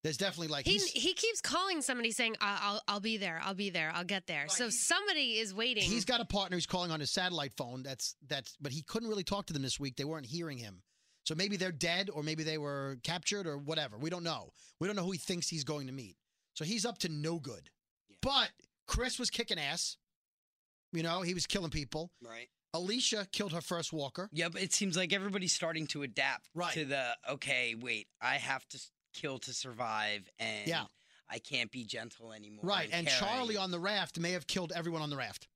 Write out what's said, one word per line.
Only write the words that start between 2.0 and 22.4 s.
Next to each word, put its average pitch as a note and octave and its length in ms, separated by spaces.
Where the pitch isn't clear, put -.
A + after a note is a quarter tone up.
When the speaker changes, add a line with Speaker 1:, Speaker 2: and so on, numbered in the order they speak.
Speaker 2:
saying, A3 280
"I-, G3+ 220
I'll, G3+ 260
I'll G3+ 120
be A3 160
there, F3 280
I'll G3 100
be G3 160
there, E3 240
I'll E3+ 100
get F#3 220
there." D3+ 160
Speaker 1:
Right, D3 80
Speaker 2:
So B3+ 160
Speaker 1:
he's A3+ 180
Speaker 2:
somebody E4 540
is G#3+ 160
waiting. A3+ 300
Speaker 1:
He's G3 200
got A#3+ 160
a A3+ 40
partner F#3+ 320
who's E3+ 100
calling F3+ 240
on D#3 100
his C#3 100
satellite F3 460
phone. B2+ 260
That's, C3+ 340
that's, C#3 340
but C#3+ 120
he D3+ 100
couldn't A#3 260
really G3+ 160
talk G3+ 220
to - 60
them C#3+ 100
this C3+ 160
week. C#3 180
They C3+ 80
weren't D3+ 220
hearing D#3 320
him. G2 240
So D#3+ 80
maybe G3+ 220
they're F3+ 160
dead, F3 380
or D3+ 120
maybe D#3 200
they D#3 160
were C#3 440
captured, F3 440
or D3 120
whatever. C#3+ 400
We D3 100
don't F3 140
know. C#3+ 300
We E3+ 60
don't G#3 100
know F3+ 80
who F#3 60
he F#3 80
thinks F3 300
he's D3+ 160
going D3 240
to C3 40
meet. A#2+ 240
So D#3 100
he's G#3 220
up A#3+ 120
to F#3 120
no D#3 280
good. A#2+ 300
Speaker 3:
Yeah. - 140
Speaker 1:
But B3+ 280
Chris A#3+ 320
was B3 120
kicking G#3+ 280
ass. D3+ 400
You E3 100
know, E3+ 200
he F3 120
was F3 120
killing F3 240
people. D#3 420
Speaker 3:
Right. A#2 260